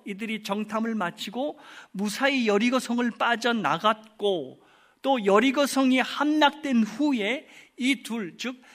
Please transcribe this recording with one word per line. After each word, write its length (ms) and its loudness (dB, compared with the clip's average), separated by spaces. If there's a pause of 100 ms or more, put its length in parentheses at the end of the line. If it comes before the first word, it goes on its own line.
이들이 380 -8
정탐을 520 -4
마치고 640 -6 (320)
무사히 560 0
여리고성을 720 2
빠져나갔고, 1400 0 (400)
또 240 0
여리고성이 720 4
함락된 840 2
후에 640 -2 (300)
이 260 0
둘, 340 -8
즉 240 -10 (140)